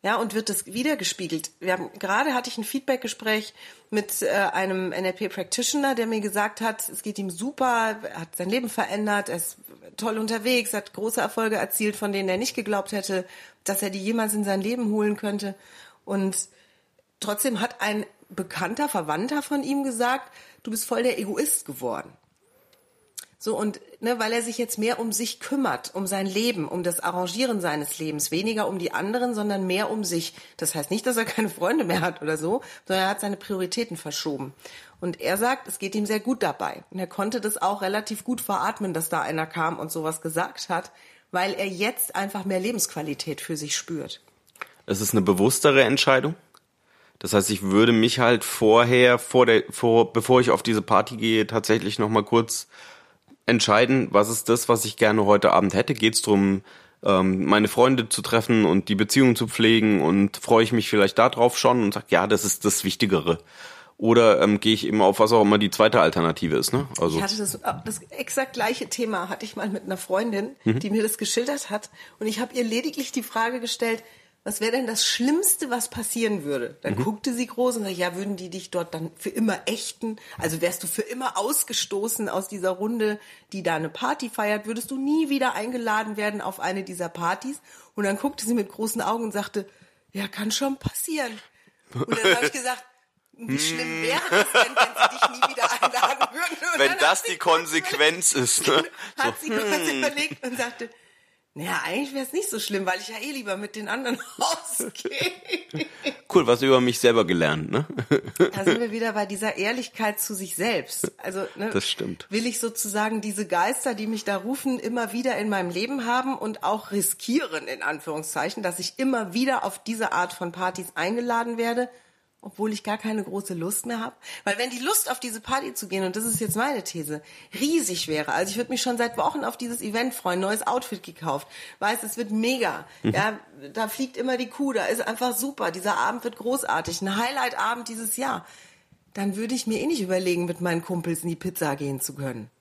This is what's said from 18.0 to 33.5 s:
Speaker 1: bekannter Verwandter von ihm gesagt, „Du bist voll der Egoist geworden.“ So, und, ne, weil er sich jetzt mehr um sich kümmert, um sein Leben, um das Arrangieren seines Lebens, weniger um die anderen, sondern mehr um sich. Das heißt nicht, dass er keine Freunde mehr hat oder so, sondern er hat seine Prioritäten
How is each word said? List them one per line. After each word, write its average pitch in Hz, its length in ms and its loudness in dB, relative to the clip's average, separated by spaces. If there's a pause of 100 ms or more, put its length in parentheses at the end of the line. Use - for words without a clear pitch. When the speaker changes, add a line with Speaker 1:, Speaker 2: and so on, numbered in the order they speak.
Speaker 1:
bekannter 196 580 -4
Verwandter 202 540 -2
von 285 200 -2
ihm 277 220 -2
gesagt, 247 480 -2 (300)
„Du 226 80 -8
bist 220 160 -4
voll 233 160 0
der 247 160 2
Egoist 220 480 -2
geworden.“ 123 440 -6 (1300)
So, 220 140 -2
und, 208 240 -2 (200)
ne, 233 180 0
weil 233 160 0
er 233 80 0
sich 226 160 -6
jetzt 233 180 -4
mehr 220 240 0
um 226 120 -2
sich 220 280 -4
kümmert, 254 540 -2
um 190 120 -4
sein 196 200 -2
Leben, 196 420 0
um 180 140 -4
das 170 180 -2
Arrangieren 185 640 -2
seines 151 360 -4
Lebens, 151 320 -4
weniger 208 380 0
um 190 100 -4
die 170 140 -4
anderen, 226 420 -2
sondern 202 320 -2
mehr 190 240 0
um 214 140 -2
sich. 170 300 -4 (240)
Das - 160 -2
heißt 147 160 -4
nicht, 220 160 -2
dass 247 100 0
er 226 80 0
keine 220 240 -2
Freunde 214 360 0
mehr 175 180 0
hat 175 180 -2
oder 156 160 -2
so, 175 240 -2 (260)
sondern 190 200 2
er 196 40 2
hat 208 120 -4
seine 202 160 -4
Prioritäten 185 580 -4